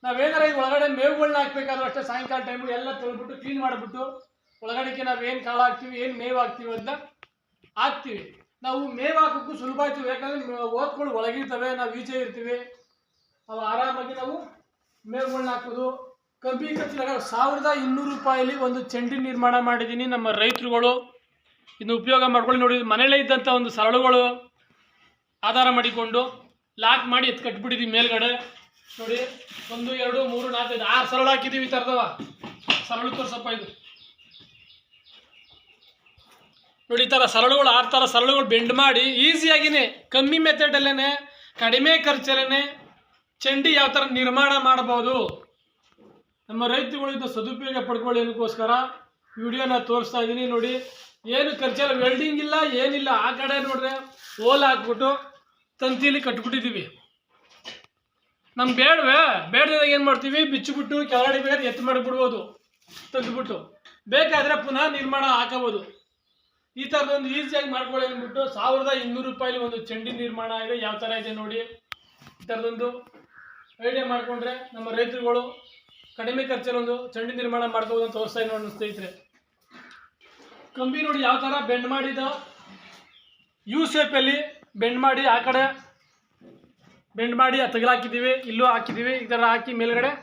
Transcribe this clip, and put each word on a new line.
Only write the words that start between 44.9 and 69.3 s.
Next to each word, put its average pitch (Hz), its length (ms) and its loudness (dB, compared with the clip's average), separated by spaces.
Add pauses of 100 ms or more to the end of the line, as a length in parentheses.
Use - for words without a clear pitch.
ನಮ್ಮ 226 140 -4 (100)
ರೈತರುಗಳು 277 460 -2
ಇದು 240 180 -6
ಸದುಪಯೋಗ 262 420 -6 (100)
ಪಡ್ಕೊಳ್ಳಿ 240 340 0
ಅನ್ನೋಕ್ಕೋಸ್ಕರ 226 500 -2 (720)
ವಿಡಿಯೋನ 254 340 0 (120)
ತೋರಿಸ್ತಾ 240 340 0
ಇದ್ದೀನಿ. 240 200 -2 (120)
ನೋಡಿ, 240 180 -2 (600)
ಏನು 294 160 0 (100)
ಖರ್ಚಲ್ಲ, 262 320 0 (100)
ವೆಲ್ಡಿಂಗ್ 294 400 0
ಇಲ್ಲ, 302 100 -2 (280)
ಏನಿಲ್ಲ. 277 260 0 (200)
ಆ - 20 0 (100)
ಕಡೆ 269 160 -2 (120)
ನೋಡ್ರೆ 262 260 -4 (480)
ಹೋಲ್ 277 260 6
ಹಾಕ್ಬಿಟ್ಟು 240 420 0 (680)
ತಂತಿಲಿ 262 460 0
ಕಟ್ಬಿಟ್ಟಿದ್ದೀವಿ. 226 580 -4 (1700)
ನಮ್ಗೆ 254 220 2
ಬೇಡವೇ, 285 400 8 (320)
ಬೇಡದಾಗ 302 420 6
ಏನು 285 140 4
ಮಾಡ್ತೀವಿ, 269 320 2 (100)
ಬಿಚ್ಚಿಬಿಟ್ಟು 277 460 -4 (160)
ಕೆಳಗಡೆ 269 320 4
ಬೇಕಾದ್ರೆ 277 260 0
ಎತ್ತು 247 160 -8
ಮಾಡಿಬಿಡ್ಬೋದು 254 540 0 (720)
ತಂದ್ಬಿಟ್ಟು, 233 440 -4 (560)
ಬೇಕಾದ್ರೆ 294 440 4 (100)
ಪುನಃ 277 180 0 (140)
ನಿರ್ಮಾಣ 269 260 -2 (140)
ಹಾಕಬೋದು. 240 420 -2 (960)
ಈ 262 160 -8
ಥರದೊಂದು 285 360 0 (100)
ಈಸಿಯಾಗಿ 285 360 -4
ಮಾಡ್ಕೊಳ್ಳಿ 254 340 -4
ಅಂದ್ಬಿಟ್ಟು 247 340 -6 (120)
ಸಾವಿರದ 262 360 0 (120)
ಇನ್ನೂರು 247 300 -6